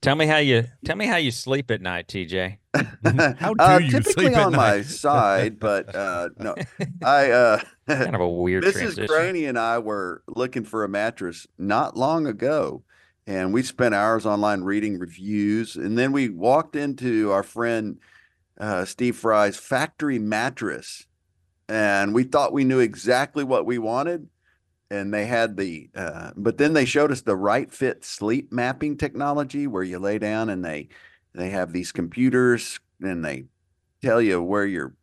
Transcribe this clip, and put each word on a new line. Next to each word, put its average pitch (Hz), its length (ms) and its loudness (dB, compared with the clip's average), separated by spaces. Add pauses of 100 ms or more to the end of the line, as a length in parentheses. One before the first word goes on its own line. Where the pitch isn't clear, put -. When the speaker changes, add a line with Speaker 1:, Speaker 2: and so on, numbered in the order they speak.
Speaker 1:
Tell 135 140 2
me 156 120 2
how 156 100 4
you, 131 280 4 (200)
tell 160 100 -2
me 208 120 -2
how 226 80 0
you 151 160 0
sleep 127 400 -4
at 104 100 -2
night, 90 260 -6
T 95 180 -6
J. 92 400 -4
Speaker 2:
<laughs> - 100 -8 (640)
How 208 180 -2
Speaker 3:
Uh, 180 220 8
Speaker 2:
do 170 60 2
you 131 60 2
Speaker 3:
typically - 220 2 (120)
Speaker 2:
sleep 254 120 4
at 208 80 6
Speaker 3:
on 180 60 2
my 117 260 4
Speaker 2:
night? 101 80 -4
<laughs> - 0 -
Speaker 3:
side, 110 720 2
but, 101 360 -2
uh, 90 420 -4
no. 107 180 -6 (240)
Speaker 1:
<laughs> - 240 -8
Speaker 3:
I, 139 280 6
uh, 117 300 6 (120)
<laughs> - 140 -20
Speaker 1:
Kind 190 280 0
of 95 60 0
a 87 80 2
weird 90 340 0
Speaker 3:
Missus 392 160 2
Speaker 1:
transition. 104 280 -4
Speaker 3:
Graney 165 380 0
and 127 120 -2
I 117 220 0
were 101 480 -6
looking 123 360 -4
for 107 200 -4
a 101 60 -4
mattress 101 580 -4 (100)
not 104 400 -2
long 151 300 0
ago, 107 560 -2 (420)
and 95 260 -2
we 117 120 0
spent 120 320 0
hours 107 320 2
online 104 340 0
reading 101 380 -2
reviews, 104 760 -2
and 98 220 -2
then 131 140 2
we 135 180 0
walked 120 460 0
into 127 560 0
our 98 120 2
friend, 113 540 -4 (640)
uh, 98 260 -2
Steve 120 300 -4
Fry's 104 420 2
factory 139 640 -4
mattress, 107 880 -4 (600)
and 101 460 2
we 123 100 4
thought 135 300 0
we 135 100 0
knew 131 160 4
exactly 123 640 0
what 127 220 0
we 120 120 -2
wanted, 139 520 -4 (600)
and 101 240 -6
they 104 120 -2
had 113 320 0
the, 87 380 -6
uh, 82 420 -10
but 101 200 0
then 151 140 4
they 151 140 4
showed 147 260 2
us 131 80 -4
the 104 160 0
Right 104 340 0
Fit - 360 -4
sleep 117 480 -4
mapping 131 420 -4
technology 143 720 -4
where 98 160 -4
you 90 160 -8
lay 101 180 -2
down 110 320 -4
and 92 140 -6
they, 76 240 -8 (460)
they 90 160 -6
have 90 240 -4
these 90 180 -6
computers 123 880 0 (220)
and 90 240 -6
they 67 220 -10 (540)
tell 120 200 2
you 95 200 2
where 101 240 0
your 78 380 -6